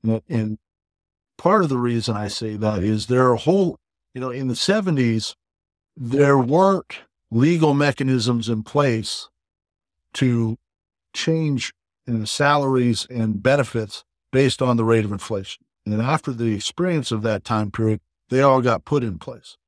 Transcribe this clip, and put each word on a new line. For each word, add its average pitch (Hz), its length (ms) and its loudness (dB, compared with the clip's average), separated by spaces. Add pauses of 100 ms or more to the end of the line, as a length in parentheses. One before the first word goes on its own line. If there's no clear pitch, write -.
And, 113 240 0
and 110 300 -4 (800)
part 190 260 4
of 156 60 0
the 131 80 0
reason 120 380 0
I 104 120 -6
say 107 280 -8
that 107 280 -2
is 107 240 0
there 127 200 4
are 123 60 4
a 113 40 2
whole, 175 400 2 (360)
you 127 80 -12
know, 127 100 -6
in 131 160 -6
the 120 80 -2
seventies, 139 800 0 (600)
there 139 420 2
weren't 170 640 0 (280)
legal 156 440 4
mechanisms 127 760 0
in 110 140 -2
place 120 680 -2 (840)
to 117 440 0 (560)
change 160 600 -2 (340)
in 117 120 -2
the 104 80 -6
salaries 135 840 0
and 110 340 -4
benefits 123 600 0 (280)
based 131 300 2
on 123 160 2
the 113 80 2
rate 113 200 4
of 101 60 -6
inflation. 98 520 -8 (220)
And 107 160 -2
after 139 300 -2
the 117 220 -2
experience 160 580 -4
of 113 120 -4
that 107 200 -2
time 110 280 -2
period, 110 280 0 (300)
they 131 120 2
all 135 200 4
got 120 240 0
put 143 180 0
in 95 160 -6
place. - 380 -18 (100)